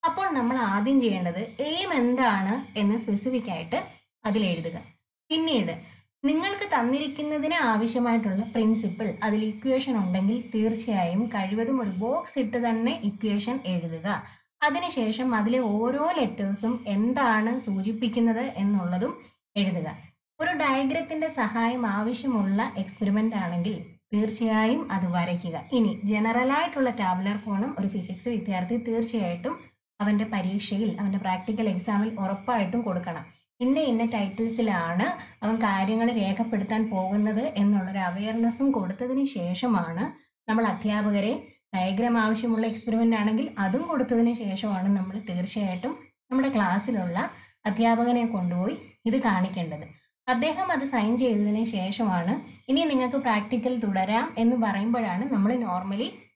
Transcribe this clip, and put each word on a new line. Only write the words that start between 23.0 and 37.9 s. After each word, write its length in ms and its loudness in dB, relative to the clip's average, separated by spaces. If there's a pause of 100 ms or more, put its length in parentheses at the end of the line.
ആണെങ്കിൽ 300 -2 (380)
തീർച്ചയായും 720 2 (100)
അത് 220 0
വരയ്ക്കുക. 400 -2 (220)
ഇനി 120 4 (220)
general 360 2 (120)
ആയിട്ടുള്ള 300 2 (100)
tabular 440 0
കോളം 360 -2
ഒരു 160 0
physics 400 -6
വിദ്യാർത്ഥി 400 -2 (100)
തീർച്ചയായിട്ടും 720 -2 (440)
അവൻ്റെ 320 2
പരീക്ഷയിൽ, 580 0 (100)
അവൻ്റെ 240 0
practical 500 -2
എക്സാമിൽ 360 0 (120)
ഉറപ്പായിട്ടും 640 0
കൊടുക്കണം. 380 -4 (400)
ഇന്ന 140 4 (100)
ഇന്ന 140 2 (100)
ടൈറ്റിൽസിലാണ് 920 0 (360)
അവൻ 120 2 (100)
കാര്യങ്ങൾ 440 2 (100)
രേഖപ്പെടുത്താൻ 640 0 (100)
പോകുന്നത് 500 0 (200)
എന്നുള്ളൊരു 440 2